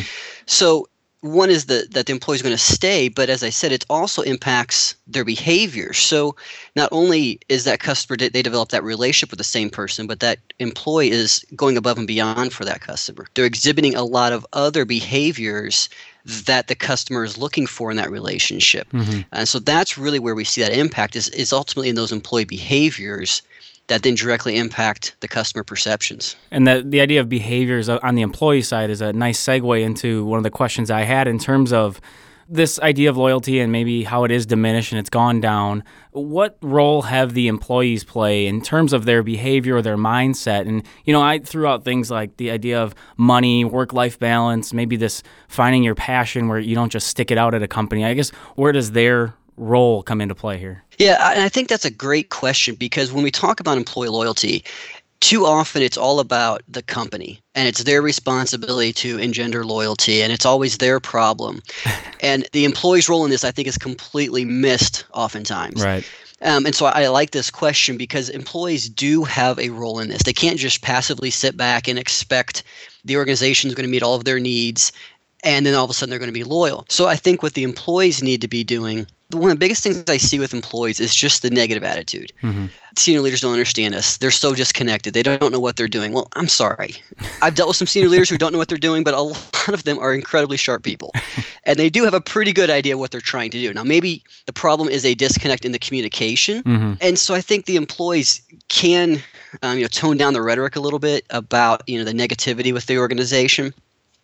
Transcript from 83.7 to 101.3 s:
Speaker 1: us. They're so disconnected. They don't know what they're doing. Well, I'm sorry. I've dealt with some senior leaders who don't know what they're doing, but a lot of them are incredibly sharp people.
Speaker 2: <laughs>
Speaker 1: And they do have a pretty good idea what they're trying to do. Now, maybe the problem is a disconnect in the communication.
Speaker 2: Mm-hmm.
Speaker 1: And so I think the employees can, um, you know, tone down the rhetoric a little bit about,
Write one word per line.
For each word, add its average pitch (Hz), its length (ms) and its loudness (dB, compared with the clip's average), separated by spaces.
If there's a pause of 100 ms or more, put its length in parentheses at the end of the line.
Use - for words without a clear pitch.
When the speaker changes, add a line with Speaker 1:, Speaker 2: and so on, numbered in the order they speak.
Speaker 1:
us. - 220 -2
They're 131 120 0
so 139 240 2
disconnected. 117 600 -2
They 117 100 2
don't 139 300 2
know 127 80 0
what 123 160 -2
they're 117 100 -2
doing. 107 240 -4
Well, 120 220 -4
I'm 160 160 -2
sorry. - 460 -2 (460)
I've 160 140 2
dealt 165 140 2
with 180 80 0
some 180 100 -2
senior 190 220 4
leaders 180 200 6
who 165 80 -2
don't 156 140 0
know 165 60 -2
what 160 100 -2
they're 170 100 -4
doing, 160 280 0
but 147 80 2
a 139 80 0
lot - 480 -6
of 202 160 -4
them 147 140 0
are 131 140 0
incredibly 139 440 0
sharp 120 260 -2
people. - 340 -8
Speaker 2:
<laughs> 117 60 -4 (400)
Speaker 1:
And 143 140 2
they 160 140 4
do 226 140 4
have 196 100 4
a 180 60 2
pretty 208 320 0
good 170 180 4
idea 139 260 0
what 131 140 -6
they're 123 100 -10
trying 117 300 -6
to 120 80 -8
do. 117 120 -4
Now, 107 120 -8
maybe 165 400 2 (240)
the - 40 -8
problem 156 380 0
is 135 160 -2
a 127 80 2
disconnect 131 500 0
in 123 100 -4
the 120 40 -6
communication. 123 840 -2
Speaker 2:
Mm-hmm. 110 380 2
Speaker 1:
And 180 180 2
so 190 160 0
I 185 60 0
think 202 240 0
the 185 100 0
employees 165 640 0 (260)
can, 175 540 2 (400)
um, 127 160 -4
you 123 60 -2
know, 113 40 -2
tone 151 300 0
down 139 160 4
the 117 80 0
rhetoric 120 340 0
a 151 40 -6
little 143 180 -2
bit 147 320 -2
about, 120 580 2